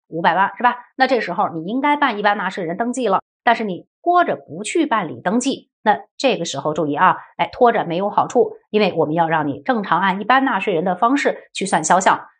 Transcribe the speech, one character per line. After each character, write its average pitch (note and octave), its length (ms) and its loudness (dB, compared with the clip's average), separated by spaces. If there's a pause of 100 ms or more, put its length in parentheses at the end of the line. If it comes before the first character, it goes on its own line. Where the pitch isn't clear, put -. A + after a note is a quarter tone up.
五 D#3+ 120 -8
百 E3+ 140 2
万， F#3+ 220 2
是 A3+ 60 -10
吧？ A#3+ 120 2 (220)
那 C4 100 2
这 B3 140 2
时 F3 120 -6
候 F3+ 220 0
你 D#3+ 160 -8
应 B3+ 100 -4
该 D4 160 2
办 A3 220 0
一 G3+ 40 -6
般 G#3 140 2
纳 F#3+ 140 -4
税 F#3+ 140 -8
人 E3 120 -6
登 A#3 160 -4
记 B3 140 -4
了， F#3+ 140 2 (240)
但 A#3 100 4
是 A3+ 100 -6
你 F#3 220 -8 (160)
拖 F4 220 4
着 F3 120 -4
不 E3 280 -12
去 E4 220 0
办 G#3+ 220 -2
理 C3 120 -12
登 G#3+ 200 0
记， C4 300 -6 (120)
那 G3+ 180 2 (160)
这 A#3 200 0
个 E3 80 -4
时 - 140 -8
候 D#3 160 -4
注 E3 120 -2
意 C#3+ 80 -2
啊， E3 220 4 (200)
哎， E3+ 160 -2
拖 A#3+ 200 4
着 F3+ 120 0
没 E3 120 -6
有 G3 140 -2
好 D#3+ 180 0
处， - 240 2 (180)
因 G#3 100 2
为 F#3+ 160 2
我 D#3 100 2
们 D3+ 80 -2
要 E3 140 2
让 D#3 180 0
你 B2 140 -6
正 A#3 220 -2
常 F3 180 0
按 G3 200 0
一 G#3 40 -6
般 B3+ 200 4
纳 C4+ 160 0
税 G#3+ 140 -2
人 D#3+ 100 0
的 F#3 100 0
方 A#3+ 220 2
式 - 380 -2
去 - 100 -6
算 F3 180 0
销 F3+ 160 4
项， F#3+ 280 2 (140)